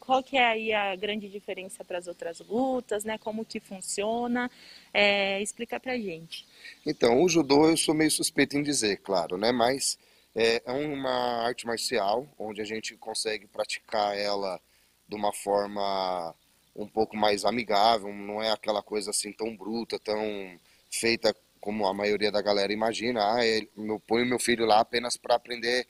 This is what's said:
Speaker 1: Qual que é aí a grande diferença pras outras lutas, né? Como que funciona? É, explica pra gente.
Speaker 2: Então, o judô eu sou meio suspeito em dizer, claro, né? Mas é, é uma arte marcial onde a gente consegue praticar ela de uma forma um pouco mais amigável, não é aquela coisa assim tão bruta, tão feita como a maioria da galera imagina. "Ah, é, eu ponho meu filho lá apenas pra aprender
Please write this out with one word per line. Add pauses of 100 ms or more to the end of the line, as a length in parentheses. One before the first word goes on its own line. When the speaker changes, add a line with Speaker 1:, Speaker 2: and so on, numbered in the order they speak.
Speaker 1:
Qual
que
é
aí
a
grande
diferença
pras
outras
lutas,
né?
Como
que
funciona? (420)
É,
explica
pra
gente. (400)
Speaker 2:
Então,
o
judô
eu
sou
meio
suspeito
em
dizer,
claro,
né?
Mas (380)
é,
é
uma
arte
marcial (100)
onde
a
gente
consegue
praticar
ela (480)
de
uma
forma (400)
um
pouco
mais
amigável,
não
é
aquela
coisa
assim
tão
bruta,
tão (320)
feita (240)
como
a
maioria
da
galera
imagina.
"Ah,
é,
eu
ponho
meu
filho
lá
apenas
pra
aprender